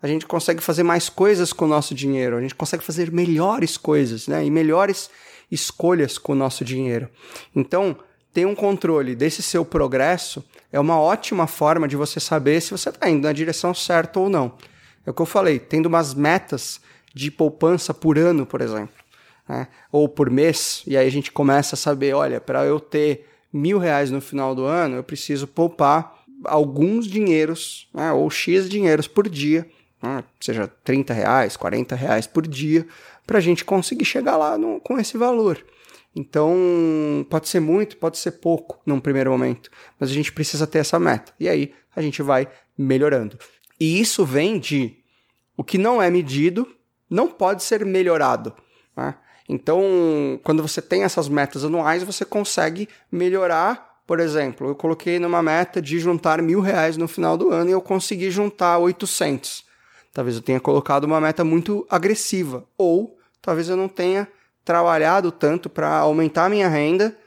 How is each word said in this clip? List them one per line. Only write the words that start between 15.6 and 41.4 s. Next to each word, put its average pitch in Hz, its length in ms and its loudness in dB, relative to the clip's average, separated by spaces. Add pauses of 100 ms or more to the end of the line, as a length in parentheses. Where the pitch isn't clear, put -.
umas 165 260 2
metas 147 680 -2 (320)
de 139 180 -6
poupança 160 640 2
por 156 240 2
ano, 160 280 4
por 127 160 -6
exemplo, 110 340 -6 (520)
né? 127 200 -8 (240)
Ou 151 160 4
por 147 220 0
mês, 151 560 0
e 139 100 -2
aí 131 120 4
a 131 40 2
gente 139 200 -4
começa 143 440 2
a - 20 -6
saber, 139 360 0
olha, 135 260 0
pra 135 260 -2
eu 147 140 2
ter 147 480 -2 (240)
mil 165 280 0
reais 143 320 0
no 135 100 -4
final 135 320 -4
do 131 100 -4
ano, 147 340 -2
eu 123 60 -8
preciso 139 440 -8
poupar 160 760 0 (220)
alguns 156 640 0
dinheiros, 165 840 -2
né? 151 200 -2
Ou 147 160 2
X 185 400 0
dinheiros 170 380 2
por 208 200 0
dia, 160 400 -2 (340)
né? 123 220 -6 (160)
Seja 110 280 -4
trinta 135 460 -2
reais, 110 440 2
quarenta 120 380 -4
reais 139 320 -2
por 160 200 -2
dia, 156 400 0 (380)
pra 214 140 2
gente 170 260 2
conseguir 196 400 -2
chegar - 320 0
lá 302 200 0
no, - 220 -4
com 254 200 -4
esse 233 180 -4
valor. 226 460 0 (520)
Então, 156 1120 0
pode 160 180 -2
ser 185 120 0
muito, 185 380 0
pode 165 200 -4
ser 170 160 -6
pouco - 520 -4
num 143 140 0
primeiro 135 300 0
momento, 127 400 -2 (300)
mas 135 100 -2
a 131 40 -4
gente 147 180 -2
precisa 151 340 -4
ter 156 140 0
essa 151 180 0
meta. 156 420 -2
E 165 80 -2